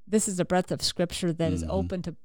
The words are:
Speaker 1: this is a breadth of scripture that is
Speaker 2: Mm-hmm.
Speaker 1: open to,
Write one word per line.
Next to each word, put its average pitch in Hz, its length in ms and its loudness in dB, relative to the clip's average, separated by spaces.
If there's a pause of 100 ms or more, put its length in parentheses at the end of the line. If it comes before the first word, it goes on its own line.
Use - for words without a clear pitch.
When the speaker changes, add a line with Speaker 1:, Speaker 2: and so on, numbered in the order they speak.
Speaker 1:
this 208 220 2
is 185 120 -2
a 170 40 2
breadth 180 280 2
of 143 100 -2
scripture - 500 0
that 165 200 0
is 170 100 -2
Speaker 2:
Mm-hmm. - 80 -4
Speaker 1:
open 185 320 -2
to, 170 120 -8 (100)